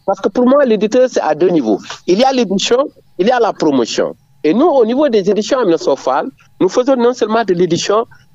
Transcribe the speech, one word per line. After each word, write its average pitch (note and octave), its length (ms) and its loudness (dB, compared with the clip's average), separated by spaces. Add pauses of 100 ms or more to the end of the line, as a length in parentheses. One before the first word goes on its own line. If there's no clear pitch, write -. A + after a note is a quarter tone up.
Parce G3 160 -2
que A#3 80 -2
pour B3 180 0
moi, C#4+ 160 4
l'éditeur, A3+ 460 2
c'est A#3 120 -4
à D#3 120 0
deux E3+ 160 2
niveaux. A#2 300 0 (260)
Il F#3 140 2
y B3+ 40 4
a C4+ 80 2
l'édition, A#3+ 540 0 (320)
il F3 80 0
y A#3+ 60 2
a B3 80 0
la G3+ 120 0
promotion. A#2+ 640 -2 (280)
Et D3+ 100 0
nous, C4 140 2
au B3+ 180 2
niveau C4 240 0
des G3+ 180 0
éditions G#3 300 -2
Amina F3 220 0
Sofal, C#3+ 500 -2 (320)
nous F#3 80 2
faisons B3+ 260 2
non A#3+ 180 0
seulement A3+ 300 -2
de F#3 120 -2
l'édition, F3+ 500 0 (300)